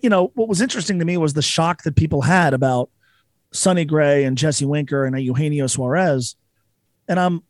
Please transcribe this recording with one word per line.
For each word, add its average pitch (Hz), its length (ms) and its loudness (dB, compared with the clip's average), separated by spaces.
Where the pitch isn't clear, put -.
you 240 80 2
know, 185 240 2
what 226 120 0
was 196 140 0
interesting 196 380 -2
to 165 80 -2
me 175 100 -2
was 156 160 0
the 147 80 -2
shock 165 440 -2
that 151 120 -2
people 151 240 2
had 160 320 4
about 127 380 0
Sonny 180 360 0
Gray 143 380 2
and 131 120 0
Jesse 147 300 0
Winker 143 400 -2
and 131 120 -4
Eugenio 135 480 -2
Suarez. 135 680 -2
And 180 100 0
I'm, 180 320 0